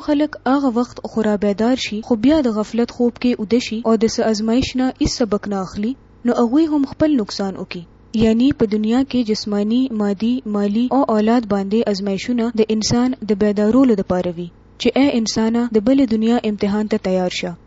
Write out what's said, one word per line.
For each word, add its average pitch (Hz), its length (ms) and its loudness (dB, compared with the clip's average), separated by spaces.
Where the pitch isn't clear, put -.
خلک 302 320 0
هغه 277 260 2
وخت - 240 -4
خو 220 160 0
را 208 40 2
بیدار 214 400 0
شي، 208 140 -6
خو 240 80 2
بیا 302 180 6
د 226 140 0
غفلت 226 400 -2
خوب 240 240 0
کې 247 180 0
ویده 220 260 0
شي 220 140 -6
او 226 160 2
د 214 160 2
څه 220 220 -2
ازمایش 226 360 0
نه 262 100 2
هیڅ - 300 -2
سبق 208 320 -2
نه 190 100 -4
اخلي، 208 280 -4
نو - 120 0
هغوی 294 320 2
هم 285 80 2
خپل 302 300 2
نقصان 196 340 -6
وکړي. - 260 -12
یعنی 226 260 4
په 202 140 0
دنیا 226 260 2
کې 247 300 -2
جسمانی، 214 500 -2
مادي، 202 280 0
مالی 208 300 0
او 277 40 4
اولاد 214 360 2
باندې 202 420 0
ازمایشونه 202 560 -4
د 220 140 -2
انسان 240 440 0
د 208 140 0
بیدارولو 214 580 4
دپاره 180 340 -2
وي، 175 120 -8
چې 240 80 2
اے 277 180 2
انسانه، 226 560 0
د 214 120 0
بلې 269 260 4
دنیا 226 360 2
امتحان 208 420 -2
ته 180 160 -2
تیار 185 320 0
شه. 175 160 -8